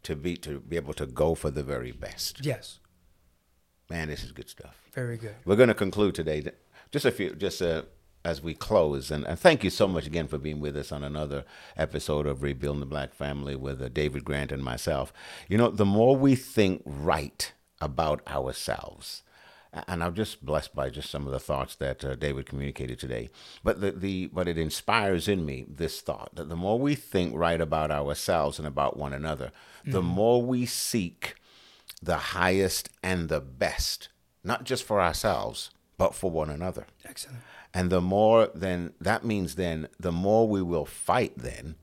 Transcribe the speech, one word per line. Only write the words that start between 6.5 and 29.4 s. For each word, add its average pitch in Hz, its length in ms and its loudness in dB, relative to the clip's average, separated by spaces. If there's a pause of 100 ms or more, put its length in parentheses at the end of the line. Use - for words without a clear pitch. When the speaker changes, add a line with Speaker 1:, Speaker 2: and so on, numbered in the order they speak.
Speaker 1:
Just 143 120 -2
a 131 60 6
few, - 240 -4
just, 87 280 -4
uh, 80 200 2 (420)
as 80 180 -2
we 82 120 -4
close, 73 560 2
and, 76 160 -2
and - 120 -4
thank 156 260 6
you 92 60 4
so 101 180 2
much 85 180 -2
again 78 220 -2
for 78 100 -4
being 73 220 -6
with 73 160 -4
us 71 160 -8
on 71 100 -6
another 71 420 -6 (320)
episode 73 500 -2
of 69 160 -2
Rebuilding 71 380 -2
the 69 60 -6
Black 69 280 -6
Family 71 420 -6
with, 67 260 -6
uh, 64 60 -6
David 69 360 -2
Grant 71 280 -4
and 67 100 -4
myself. 65 500 -2 (360)
You 101 100 2
know, 120 120 6
the 104 160 2
more 110 300 8
we 135 200 6
think 98 480 2
right 71 680 -2 (280)
about 76 480 0
ourselves, - 960 -6 (500)
A-, - 160 -10
and 87 140 -2
I'm 85 120 0
just 104 300 -4
blessed 73 300 -2
by 67 160 -2
just 71 200 -10
some 71 160 -6
of 67 60 -4
the 65 80 -4
thoughts 67 360 -4
that, 67 280 -4
uh, 67 100 -4
David 67 320 -4
communicated 67 520 -8
today. 60 320 -8 (320)
But 104 180 0
the, 101 120 2
the, 92 400 -4
but 87 160 -2
it 82 100 -2
inspires 98 680 0
in 92 180 2
me 65 220 -6
this 76 320 -6
thought - 340 -8
that 76 140 -10
the 82 80 -6
more 98 220 0
we 143 160 2
think 87 420 -2
right 85 240 2
about 78 300 0
ourselves 73 680 0
and 78 100 -6
about 69 280 0
one 69 160 -4
another, 71 400 -6 (320)